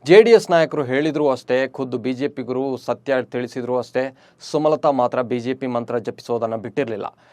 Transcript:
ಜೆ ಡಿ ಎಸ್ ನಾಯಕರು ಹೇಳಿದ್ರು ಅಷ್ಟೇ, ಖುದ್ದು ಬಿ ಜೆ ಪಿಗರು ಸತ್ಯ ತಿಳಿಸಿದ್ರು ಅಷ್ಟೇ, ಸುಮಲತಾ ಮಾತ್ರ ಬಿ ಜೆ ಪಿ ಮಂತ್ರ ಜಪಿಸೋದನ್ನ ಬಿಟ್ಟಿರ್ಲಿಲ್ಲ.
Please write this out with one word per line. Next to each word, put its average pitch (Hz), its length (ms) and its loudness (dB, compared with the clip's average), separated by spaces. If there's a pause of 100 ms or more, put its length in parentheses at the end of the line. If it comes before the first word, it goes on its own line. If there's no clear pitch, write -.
ಜೆ 185 180 10
ಡಿ 226 80 6
ಎಸ್ 220 200 6
ನಾಯಕರು 151 340 2
ಹೇಳಿದ್ರು 147 460 0
ಅಷ್ಟೇ, 131 380 -2
ಖುದ್ದು 127 300 -8
ಬಿ 123 140 -4
ಜೆ 131 160 -4
ಪಿಗರು 131 480 -6
ಸತ್ಯ 123 460 -6
ತಿಳಿಸಿದ್ರು 123 560 -6
ಅಷ್ಟೇ, 127 380 -4 (240)
ಸುಮಲತಾ 151 500 0
ಮಾತ್ರ 127 320 0
ಬಿ 120 180 -4
ಜೆ 127 140 -6
ಪಿ 131 120 -8
ಮಂತ್ರ 120 320 -4
ಜಪಿಸೋದನ್ನ 117 580 -6
ಬಿಟ್ಟಿರ್ಲಿಲ್ಲ. 110 580 -6 (180)